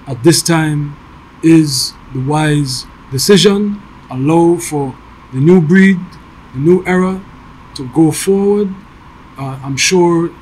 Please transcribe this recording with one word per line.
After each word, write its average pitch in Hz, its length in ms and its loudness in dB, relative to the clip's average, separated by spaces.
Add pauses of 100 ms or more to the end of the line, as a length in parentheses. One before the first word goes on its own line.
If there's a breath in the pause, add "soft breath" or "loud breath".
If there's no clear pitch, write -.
at 120 160 -10
this 160 180 4
time 151 560 -2 (460)
is 156 500 2 (200)
the 131 60 -6
wise 147 680 -2 (240)
decision. 202 680 2 (280)
Allow 165 480 0
for 143 380 -8 (380)
the 131 60 -4
new 175 220 6
breed, 190 380 4 (540)
the 131 60 -10
new 180 280 2
era 185 340 -2 (540)
to 135 140 -12
go 151 220 2
forward. 196 600 -2 (640)
Uh, 135 280 -12
I'm 135 140 -8
sure 170 520 2 (120)